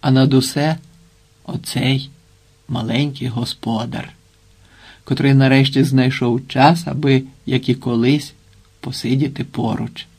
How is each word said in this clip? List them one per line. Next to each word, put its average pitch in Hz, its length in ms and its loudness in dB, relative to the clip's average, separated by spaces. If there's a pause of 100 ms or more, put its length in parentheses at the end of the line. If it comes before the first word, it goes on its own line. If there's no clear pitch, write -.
А 135 100 0
над 139 220 4
усе 147 440 2 (640)
оцей 131 680 -4 (580)
маленький 120 600 -2
господар, 117 880 -6 (880)
котрий 139 300 2
нарешті 135 500 4
знайшов 131 640 0
час, 156 380 2
аби, 135 380 0 (220)
як 127 240 -4
і 131 60 2
колись, 127 580 0 (460)
посидіти 131 640 -4
поруч. - 640 -6 (120)